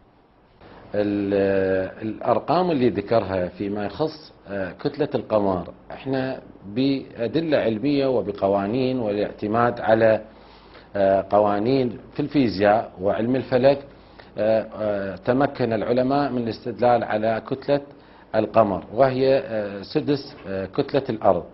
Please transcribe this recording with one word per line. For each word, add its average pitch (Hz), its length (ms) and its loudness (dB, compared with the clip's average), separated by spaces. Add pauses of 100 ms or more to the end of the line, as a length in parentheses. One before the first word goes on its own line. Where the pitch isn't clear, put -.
(960)
ال-، 98 960 0 (100)
الأرقام 123 680 0
اللي 123 180 2
ذكرها 95 580 0
فيما 101 380 -6
يخص، - 480 -8 (140)
آه، 95 240 -8
كتلة 143 440 -4
القمر، 101 520 0 (240)
احنا 131 500 -4 (240)
بأدلة 135 920 -2
علمية 123 500 0
وبقوانين 104 920 0
والاعتماد 107 840 0
على، 110 400 4 (760)
آه، 98 340 4
قوانين 107 680 2 (140)
في - 60 -6
الفيزياء 107 720 2 (100)
وعلم 110 340 0
الفلك، 131 440 2 (580)
آه، 110 300 2 (120)
آه، 101 360 -4
تمكن 123 580 0
العلماء 127 580 0
من 123 120 -2
الاستدلال 113 600 0
على 110 460 -2
كتلة 143 320 -2 (540)
القمر، 104 480 2 (100)
وهي، 131 460 4
آه، 101 420 -6
سدس، 139 540 -4 (120)
آه، 95 180 -4
كتلة 139 440 -2
الأرض 101 340 2 (100)